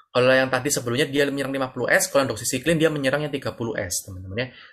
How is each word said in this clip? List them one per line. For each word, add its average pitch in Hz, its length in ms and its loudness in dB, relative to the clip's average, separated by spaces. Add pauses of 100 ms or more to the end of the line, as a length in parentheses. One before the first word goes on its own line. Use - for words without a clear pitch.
Kalau 127 240 4
yang 131 160 4
tadi 131 240 0
sebelumnya 120 320 0
dia 143 240 2
menyerang 135 240 -4
lima 135 160 -2
puluh 123 240 -2
S, 185 160 4
kalau 139 160 2
yang 117 80 -2
doksisiklin 131 480 0
dia 160 80 4
menyerang 147 400 0
yang - 20 -6
tiga 135 220 -4
puluh 117 240 -4
S, 98 320 -6
teman-teman, 95 320 -10
ya. 127 80 -4 (240)